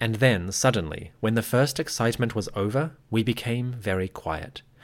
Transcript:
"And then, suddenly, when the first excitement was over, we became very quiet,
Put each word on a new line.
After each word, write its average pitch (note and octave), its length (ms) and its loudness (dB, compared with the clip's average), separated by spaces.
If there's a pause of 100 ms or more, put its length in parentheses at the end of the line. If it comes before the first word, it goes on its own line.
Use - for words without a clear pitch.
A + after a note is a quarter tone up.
"And A2+ 140 0
then, G2+ 360 2
suddenly, F#2 600 0 (100)
when A2 140 2
the A#2 60 2
first C3+ 380 2
excitement A#2 560 0
was G2+ 200 -2
over, A#2 360 0 (180)
we A2 140 2
became A#2+ 480 -2
very G2 380 -2
quiet, - 520 -8 (220)